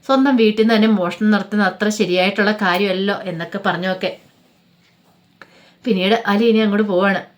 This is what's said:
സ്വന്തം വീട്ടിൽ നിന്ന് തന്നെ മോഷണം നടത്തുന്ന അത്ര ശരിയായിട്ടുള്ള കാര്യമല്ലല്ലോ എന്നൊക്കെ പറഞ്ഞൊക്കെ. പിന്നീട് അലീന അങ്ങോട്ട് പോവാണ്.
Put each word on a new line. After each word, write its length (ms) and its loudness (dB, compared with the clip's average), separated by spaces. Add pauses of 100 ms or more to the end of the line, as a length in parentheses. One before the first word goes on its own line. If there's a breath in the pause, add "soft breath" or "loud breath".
സ്വന്തം 300 2
വീട്ടിൽ 260 2
നിന്ന് 140 4
തന്നെ 120 4
മോഷണം 440 0
നടത്തുന്ന 320 0
അത്ര 260 -2
ശരിയായിട്ടുള്ള 600 0
കാര്യമല്ലല്ലോ 720 -2
എന്നൊക്കെ 440 -10
പറഞ്ഞൊക്കെ. 460 -4 (1700 loud breath)
പിന്നീട് 420 0
അലീന 340 2
അങ്ങോട്ട് 260 0
പോവാണ്. 320 0 (180)